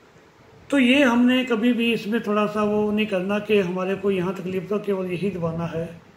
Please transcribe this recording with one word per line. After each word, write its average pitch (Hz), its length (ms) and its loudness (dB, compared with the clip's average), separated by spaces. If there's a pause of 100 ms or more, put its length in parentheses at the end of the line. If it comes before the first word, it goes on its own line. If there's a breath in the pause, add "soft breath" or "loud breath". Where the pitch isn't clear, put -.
(720)
तो 285 80 2
ये 262 240 6
हमने 247 420 4
कभी 240 280 0
भी 233 200 0
इसमें 220 300 -4
थोड़ा 208 260 0
सा 208 160 -2
वो 208 260 0
नहीं 214 160 0
करना 196 340 -2
कि 208 200 2
हमारे 185 360 -2
को 202 140 -2
यहाँ 185 240 0
तकलीफ 185 340 -6
तो 208 120 -2
केवल 190 320 -4
यही 180 180 -2
दबाना 170 380 -4
है। 165 200 -6 (280)